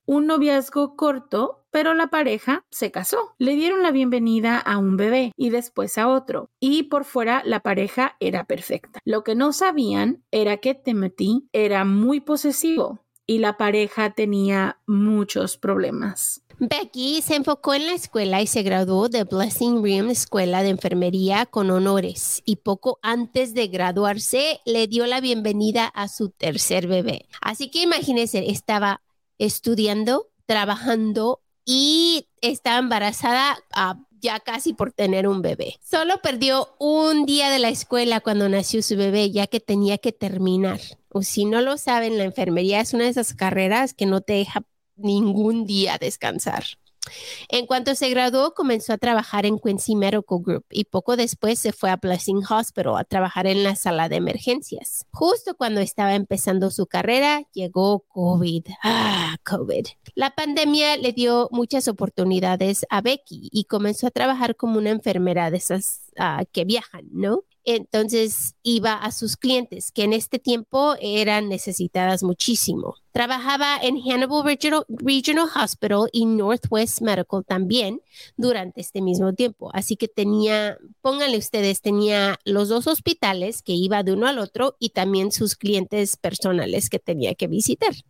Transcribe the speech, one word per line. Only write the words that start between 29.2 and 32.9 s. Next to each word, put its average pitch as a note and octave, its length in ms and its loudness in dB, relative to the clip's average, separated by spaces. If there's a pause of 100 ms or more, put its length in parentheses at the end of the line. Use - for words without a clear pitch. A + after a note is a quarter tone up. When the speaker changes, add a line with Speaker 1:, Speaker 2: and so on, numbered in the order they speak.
Speaker 2:
estudiando, G#3+ 920 0 (180)
trabajando A3 960 0 (240)
y D#4 640 2 (120)
estaba A#3+ 380 0
embarazada, A#3+ 800 0 (160)